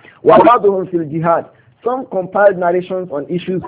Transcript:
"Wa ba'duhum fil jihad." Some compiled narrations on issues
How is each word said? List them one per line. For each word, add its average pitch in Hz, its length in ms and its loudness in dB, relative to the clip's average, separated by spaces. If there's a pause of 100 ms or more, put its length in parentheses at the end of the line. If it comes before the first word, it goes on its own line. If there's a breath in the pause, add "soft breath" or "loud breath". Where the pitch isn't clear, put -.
(240 soft breath)
"Wa 170 160 6
ba'duhum 202 500 2
fil 170 140 -4
jihad." 160 420 -2 (380 soft breath)
Some 254 220 -6
compiled 190 520 0
narrations 180 540 -4
on 143 160 -8
issues 175 400 -6